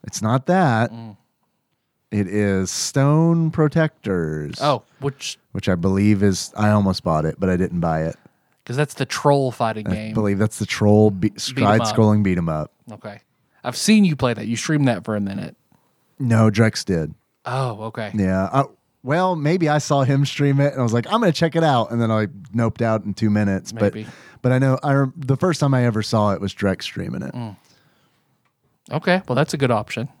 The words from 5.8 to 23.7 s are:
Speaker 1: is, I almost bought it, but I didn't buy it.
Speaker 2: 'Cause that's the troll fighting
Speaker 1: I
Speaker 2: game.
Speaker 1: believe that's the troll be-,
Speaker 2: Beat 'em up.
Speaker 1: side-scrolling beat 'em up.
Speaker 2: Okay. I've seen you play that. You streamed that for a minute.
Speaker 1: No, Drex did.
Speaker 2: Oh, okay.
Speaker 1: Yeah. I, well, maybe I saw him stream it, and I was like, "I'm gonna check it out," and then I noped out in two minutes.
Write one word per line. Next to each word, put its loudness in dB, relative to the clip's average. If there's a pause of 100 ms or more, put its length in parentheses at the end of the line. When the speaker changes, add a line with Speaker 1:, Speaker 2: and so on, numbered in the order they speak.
Speaker 1:
is, 0
I 2
almost 2
bought 0
it, -2
but 0
I 0
didn't -2
buy -2
it. -6 (500)
Speaker 2:
'Cause -10
that's -2
the -4
troll 0
fighting -4
Speaker 1:
I -2
Speaker 2:
game. -8
Speaker 1:
believe 0
that's 0
the -2
troll 6
be-, 0
Speaker 2:
Beat -8
'em 0
up. 4
Speaker 1:
side-scrolling 2
beat 2
'em -2
up. -4 (200)
Speaker 2:
Okay. -18 (440)
I've -8
seen 4
you 0
play 0
that. -8
You -4
streamed 0
that -2
for -4
a -2
minute. -8 (640)
Speaker 1:
No, 4
Drex 2
did. -2 (320)
Speaker 2:
Oh, -6
okay. -10
Speaker 1:
Yeah. 0
I, 2 (400)
well, 0
maybe 0
I 2
saw 2
him 2
stream 0
it, 2
and -8
I 2
was 0
like, 0
"I'm 0
gonna 2
check -2
it 2
out," 2
and -2
then 0
I 0 (280)
noped 0
out 0
in -6
two 0
minutes. 0